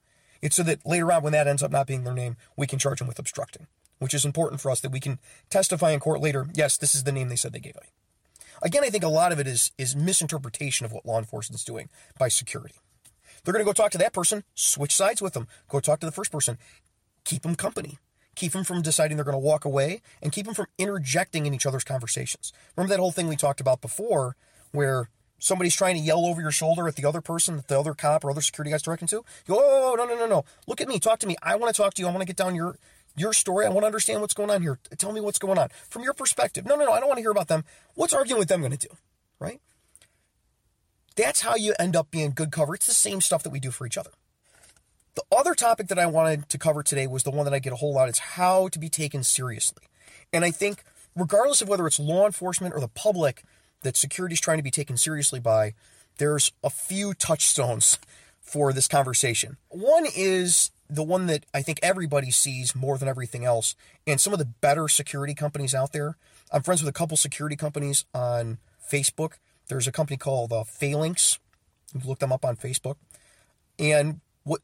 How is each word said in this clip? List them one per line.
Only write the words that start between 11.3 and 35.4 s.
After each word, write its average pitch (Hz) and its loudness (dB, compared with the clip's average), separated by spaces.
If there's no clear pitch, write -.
doing - -12
by 131 2
security. - -4
They're 180 -2
gonna 214 2
go 202 2
talk 208 4
to 180 -2
that 190 2
person, 202 -2
switch - -2
sides 202 2
with 185 -4
them, 113 -6
go 143 0
talk 151 2
to - -6
the 160 -6
first 185 -6
person, 131 -4
keep - -6
them 165 -2
company. 190 -6
Keep 170 -4
them 190 -4
from 175 -2
deciding 156 0
they're 151 -2
gonna 139 -2
walk 151 2
away, 143 0
and 147 -2
keep 202 -6
them 226 -10
from 196 -4
interjecting 170 -2
in 143 -2
each 123 -2
other's 135 -2
conversations. 127 -6
Remember 190 0
that 196 2
whole 185 2
thing 170 -2
we 156 -2
talked 143 0
about 131 2
before 139 -2
where 135 0
somebody's 180 2
trying 185 2
to 160 -2
yell 160 2
over 175 0
your 156 -2
shoulder 165 2
at 151 -2
the 139 -6
other 156 2
person 165 -2
that 139 -8
the 139 2
other 147 -2
cop 151 0
or 143 -2
other 147 -4
security 143 -4
guy's 151 0
directing 165 -4
to? 208 -2
You - -4
go, 226 6
"Oh, 269 6
no, 240 2
no, 240 -2
no, 233 0
no. 185 2
Look - -6
at 269 0
me. 240 -2
Talk 220 4
to - -2
me. 180 -2
I 175 0
wanna 226 0
talk 202 2
to 190 -6
you. 180 0
I 175 0
wanna 180 -4
get 180 -8
down 185 0
your, 175 -4
your 202 -2
story. 202 2
I 208 2
wanna 208 4
understand 214 0
what's - -2
going 208 -2
on 196 2
here. 147 -2
Tell 202 -4
me 220 -6
what's 208 -4
going 190 0